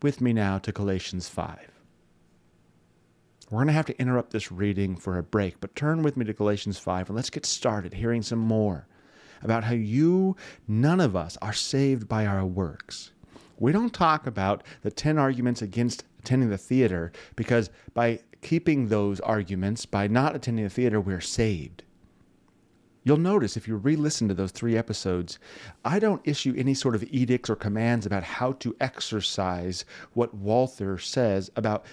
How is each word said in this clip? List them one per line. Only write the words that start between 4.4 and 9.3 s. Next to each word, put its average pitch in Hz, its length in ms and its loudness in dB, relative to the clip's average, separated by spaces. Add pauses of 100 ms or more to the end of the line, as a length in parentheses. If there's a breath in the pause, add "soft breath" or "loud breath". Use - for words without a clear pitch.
reading 98 440 0
for 90 220 -4
a 87 60 -2
break, 98 360 -2
but - 160 -10
turn 156 260 0
with 147 160 2
me 123 80 0
to 104 80 -4
Galatians 104 460 0
five, 92 300 -2
and 98 60 -6
let's 117 140 -4
get - 160 -8
started 104 500 -4
hearing 117 260 0
some 117 180 -4
more 107 480 0 (560 loud breath)